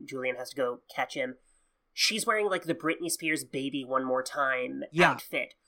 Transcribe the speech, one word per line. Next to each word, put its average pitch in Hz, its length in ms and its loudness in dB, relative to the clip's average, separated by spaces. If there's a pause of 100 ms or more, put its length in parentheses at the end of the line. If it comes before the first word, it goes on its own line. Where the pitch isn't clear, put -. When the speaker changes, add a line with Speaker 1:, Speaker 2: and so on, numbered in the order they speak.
Speaker 1:
Julian 127 320 -4
has 123 160 -10
to - 40 -12
go 123 240 0 (140)
catch - 220 -4
him. 127 200 -2 (580)
She's 214 340 2
wearing, 214 220 4
like, 185 160 0
the 165 100 0
Britney 160 340 -2
Spears 156 340 -2
Baby 135 420 -4
One 131 180 2
More 127 180 2
Time 131 720 -2
Speaker 2:
Yeah. 160 200 8
Speaker 1:
outfit - 420 -4 (140)